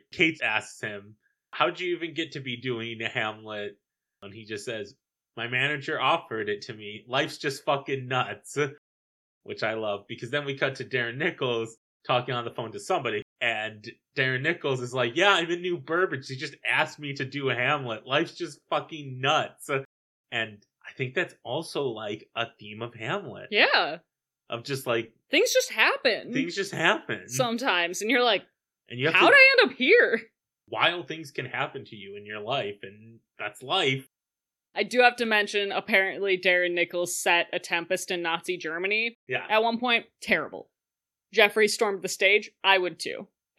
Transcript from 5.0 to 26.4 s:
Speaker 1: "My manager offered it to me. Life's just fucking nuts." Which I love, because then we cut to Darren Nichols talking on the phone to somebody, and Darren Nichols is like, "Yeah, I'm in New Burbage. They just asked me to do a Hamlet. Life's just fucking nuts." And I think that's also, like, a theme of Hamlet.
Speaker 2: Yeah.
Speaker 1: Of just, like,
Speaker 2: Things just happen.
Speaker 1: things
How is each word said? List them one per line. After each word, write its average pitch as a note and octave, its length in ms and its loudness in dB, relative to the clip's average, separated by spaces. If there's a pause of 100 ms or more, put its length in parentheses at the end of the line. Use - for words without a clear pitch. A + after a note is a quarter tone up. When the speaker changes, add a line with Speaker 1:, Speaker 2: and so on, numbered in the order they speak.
Speaker 1:
"My A2+ 120 -6
manager C3+ 540 -2
offered B2+ 480 0
it G2+ 140 -4
to A#2 100 -12
me. G#2 340 -14
Life's C#3 300 -2
just C#3 280 -6
fucking C3+ 420 -2
nuts." A#2+ 500 -2 (880)
Which G#2 180 -8
I A2 140 0
love, G#2 320 -4
because A#2 240 -10
then D3 140 -2
we C#3 120 -6
cut C#3 180 0
to B2+ 100 -8
Darren A#2+ 320 -2
Nichols B2 600 -2 (280)
talking B2+ 280 2
on A#2+ 120 -2
the A#2 80 -8
phone - 180 -6
to - 80 -10
somebody, B2 420 -2 (200)
and G#2+ 440 -4 (300)
Darren C3 260 0
Nichols D3 400 -2
is A#2+ 120 -8
like, B2 220 0
"Yeah, G3 180 6
I'm E3 180 0
in F3 100 -4
New F3 160 -4
Burbage. D#3 500 -2
They C3+ 80 -10
just C#3+ 200 -10 (100)
asked C#3 340 0
me C#3+ 140 -8
to C3+ 120 -4
do C3+ 240 -2
a A#2 60 2
Hamlet. B2 520 -2
Life's D#3 280 0
just D#3+ 240 -10 (100)
fucking D3 520 -6
nuts." C#3 480 0 (640)
And G#2+ 340 -4 (200)
I - 80 -18
think B2+ 200 -6
that's F3+ 300 -4
also, D3 460 -6
like, G#2+ 460 -8
a A#2 120 -2 (120)
theme G#2+ 220 -14
of A#2 140 -10
Hamlet. C3+ 560 -8
Speaker 2:
Yeah. G3+ 480 4 (500)
Speaker 1:
Of A#2 140 -6
just, C3+ 240 -6
like, A#2 260 -2 (160)
Speaker 2:
Things G4 240 4
just B4+ 180 2
happen. A3+ 640 2
Speaker 1:
things E3+ 220 -2